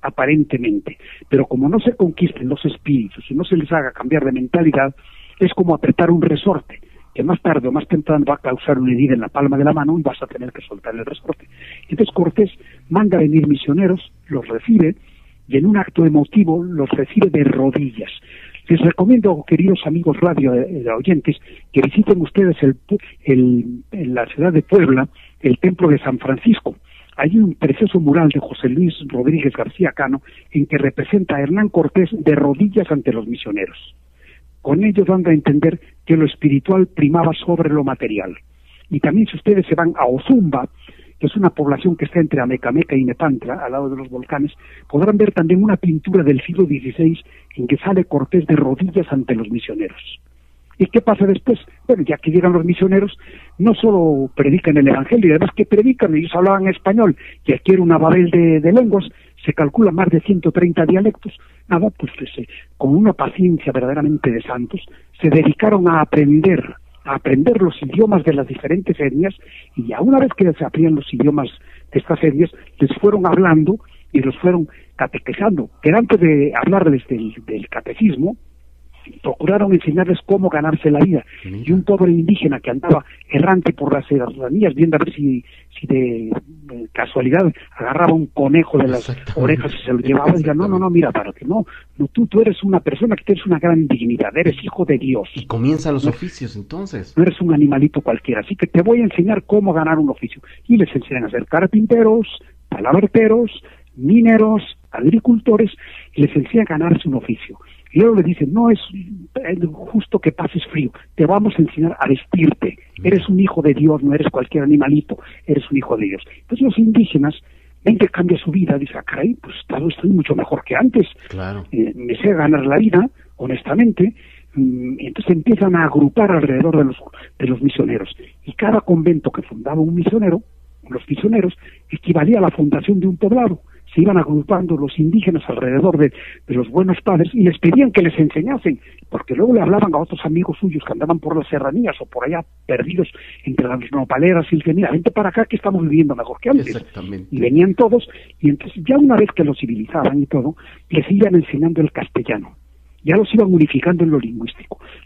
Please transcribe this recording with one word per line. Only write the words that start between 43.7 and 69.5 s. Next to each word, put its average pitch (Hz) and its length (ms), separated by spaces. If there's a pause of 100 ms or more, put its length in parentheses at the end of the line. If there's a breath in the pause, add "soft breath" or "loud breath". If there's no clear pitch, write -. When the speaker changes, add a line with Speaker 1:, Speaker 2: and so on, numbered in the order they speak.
Speaker 1:
lado 139 160
de 135 80
los 131 140
volcanes, 139 420 (380 soft breath)
podrán 196 260
ver 208 160
también 180 300
una 208 160
pintura 180 440
del 139 200
siglo 175 220
dieciséis 147 560 (340 soft breath)
en 123 120
que 143 120
sale 185 260
Cortés 151 420
de 160 100
rodillas 156 540
ante 127 240
los 110 140
misioneros. - 720 (580)
¿Y 190 100
qué 233 120
pasa 208 240
después? 196 340 (280 soft breath)
Bueno, 208 160
ya 147 160
que - 120
llegan 180 220
los 170 100
misioneros, 190 540 (400 loud breath)
no 208 180
solo 160 600
predican 147 420
el 139 120
evangelio, 165 400
y - 20
además 160 260
que 214 80
predican, 214 500
ellos 165 200
hablaban 190 340
español, 190 480 (300 loud breath)
y 139 80
aquí 180 180
era 185 100
una 170 140
Babel 165 340
de, 165 300
de 165 140
lenguas, 208 320 (360 soft breath)
se - 120
calcula 202 360
más 175 200
de 160 100
ciento 175 320
treinta 175 320
dialectos. 196 480 (360 soft breath)
Nada, 180 200
pues, - 300
pues, 131 180
eh, 120 100 (300 loud breath)
con 135 180
una 202 200
paciencia 160 580
verdaderamente 143 580
de 117 120
santos, 123 420 (340 soft breath)
se 160 120
dedicaron 175 580
a 160 140
aprender, 151 720 (300)
a 139 100
aprender 151 480
los 170 200
idiomas 185 420
de 156 100
las 139 120
diferentes 151 540
etnias, 147 340 (420 loud breath)